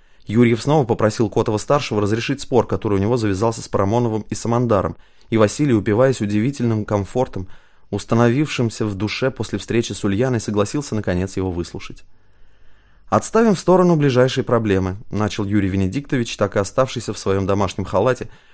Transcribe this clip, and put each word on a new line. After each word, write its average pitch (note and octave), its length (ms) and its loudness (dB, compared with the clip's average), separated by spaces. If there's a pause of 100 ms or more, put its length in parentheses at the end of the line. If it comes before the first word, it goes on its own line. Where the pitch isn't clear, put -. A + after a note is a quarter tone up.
(260)
Юрьев A#2 340 4
снова C#3+ 240 2
попросил G#2+ 460 0
Котова-старшего A2 720 0
разрешить A2+ 400 -2
спор, A2+ 240 2
который G2+ 320 -2
у - 20 2
него A2 160 0
завязался G#2+ 460 -2
с - 60 -12
Парамоновым G#2+ 600 0
и - 60 -6
Самандаром, A2+ 640 0 (320)
и A2 80 2
Василий, B2 340 4
упиваясь A2+ 480 2
удивительным A2 640 0
комфортом, G2+ 640 -2 (400)
установившимся A#2+ 960 0
в G2+ 100 -2
душе G#2+ 360 -2
после - 280 -6
встречи A2+ 360 -2
с - 100 -8
Ульяной, A2+ 360 0
согласился, G#2+ 540 -2
наконец, F#2+ 440 -2
его F#2+ 120 -2
выслушать. - 540 -10 (1040)
«Отставим A3 460 2
в - 40 -4
сторону F3+ 380 4
ближайшие C3 480 2
проблемы», G2 540 0 (120)
начал G#2 360 -2
Юрий G2 240 0
Венедиктович, A2 640 -2
так G2+ 200 0
и - 20 2
оставшийся A2 560 -2
в - 40 -10
своём G2 280 0
домашнем G2 400 -2
халате, A2+ 420 0 (260)